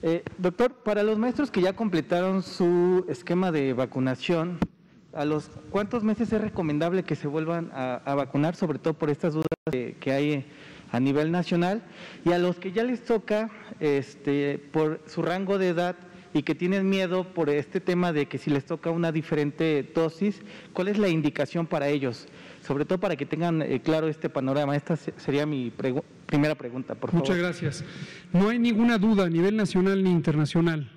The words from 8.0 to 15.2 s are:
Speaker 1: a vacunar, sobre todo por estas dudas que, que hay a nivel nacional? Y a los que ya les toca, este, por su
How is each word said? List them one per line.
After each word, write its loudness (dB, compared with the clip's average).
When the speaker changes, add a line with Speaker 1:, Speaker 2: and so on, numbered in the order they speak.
Speaker 1:
a -2
vacunar, 0
sobre -2
todo -2
por -2
estas 0
dudas 0
que, -4
que -2
hay 0
a 0
nivel 2
nacional? 0
Y 4
a 4
los 2
que -8
ya 0
les -2
toca, 0
este, 0
por 0
su -4